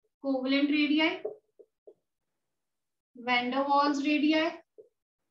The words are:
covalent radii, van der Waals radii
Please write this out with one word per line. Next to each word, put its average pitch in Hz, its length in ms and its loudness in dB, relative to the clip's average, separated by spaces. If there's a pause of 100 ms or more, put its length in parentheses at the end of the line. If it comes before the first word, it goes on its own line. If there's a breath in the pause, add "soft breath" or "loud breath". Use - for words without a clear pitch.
(240)
covalent 269 460 0
radii, 302 380 2 (2000)
van 247 340 -2
der 269 140 0
Waals 277 420 2
radii 302 340 2 (920)